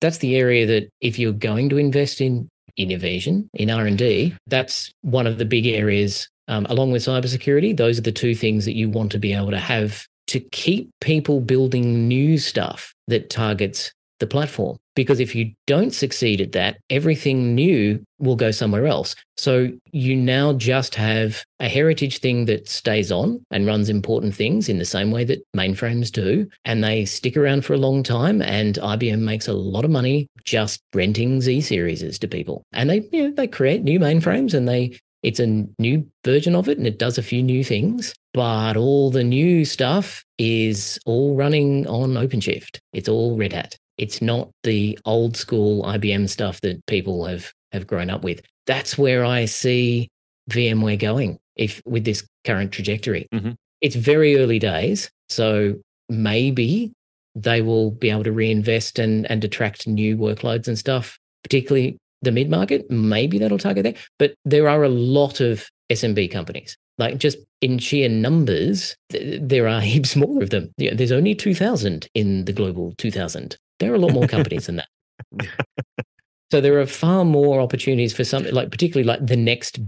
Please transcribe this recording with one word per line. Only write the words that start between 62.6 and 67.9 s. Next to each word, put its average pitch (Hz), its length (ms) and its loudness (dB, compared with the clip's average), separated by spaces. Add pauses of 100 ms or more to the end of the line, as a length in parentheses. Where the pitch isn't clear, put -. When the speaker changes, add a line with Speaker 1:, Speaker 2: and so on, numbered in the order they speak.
Speaker 1:
Maybe 165 480 2
that'll 202 220 2
target 196 240 0
there. 226 120 0 (220)
But - 160 2 (100)
there 147 260 4
are 147 140 4
a 139 60 4
lot 131 500 2
of 117 300 0 (220)
S 113 120 -2
M 110 120 2
B 98 120 2
companies. 82 480 -10 (220)
Like, 117 220 -2
just 147 180 0 (240)
in 127 160 2
sheer 135 320 0